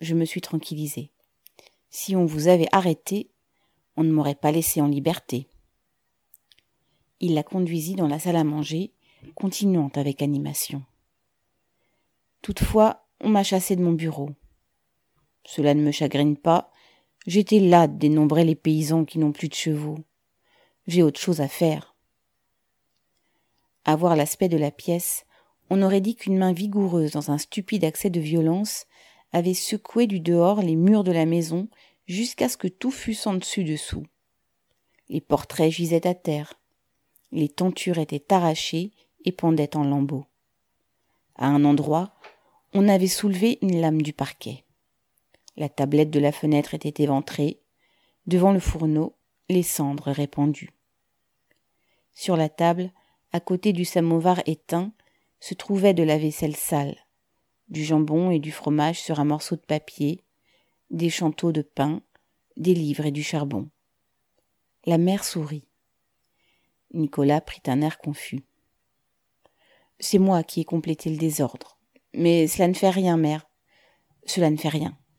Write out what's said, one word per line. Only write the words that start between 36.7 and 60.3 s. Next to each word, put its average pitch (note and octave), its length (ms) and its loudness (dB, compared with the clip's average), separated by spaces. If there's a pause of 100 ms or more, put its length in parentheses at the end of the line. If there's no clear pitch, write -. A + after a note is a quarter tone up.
Les D#3 180 -2
tentures F3+ 500 -4
étaient D3+ 340 -4
arrachées F3 580 0 (340)
et F3+ 60 -2
pendaient D#3+ 440 0
en D3+ 80 0
lambeaux. C#3 420 -2 (1120)
À B2 120 -2
un C#3+ 160 4
endroit, D3+ 520 0 (580)
on G3 160 4
avait F#3+ 180 4
soulevé G3+ 540 0
une F3+ 180 2
lame D#3 220 2
du D3+ 120 -4
parquet. - 520 -10 (880)
La D3+ 140 -6
tablette D3 400 2
de D3 100 0
la C#3+ 120 2
fenêtre D3 420 0
était D3+ 300 -4
éventrée. C#3+ 580 -2 (640)
Devant F3+ 260 4
le F#3+ 80 2
fourneau, D#3 560 -2 (320)
les F3+ 160 2
cendres C#3+ 480 -4
répandues. C#3+ 600 -2 (1400)
Sur - 220 -2
la D#3+ 140 2
table, E3+ 420 0 (400)
à F3 80 -2
côté F#3 340 0
du F3 120 -2
samovar E3 640 2
éteint, E3+ 440 -4 (480)
se - 140 -12
trouvait G3 400 2
de E3+ 100 2
la D#3 140 2
vaisselle D3+ 380 -4
sale, C#3+ 420 -4 (680)
du D#3 160 -8
jambon D#3 480 0
et D#3+ 80 2
du D3+ 120 -8
fromage D3+ 480 -2
sur D#3 200 -4
un D3 60 2
morceau D3+ 300 -2
de D#3 60 -12
papier, D3+ 640 -4 (640)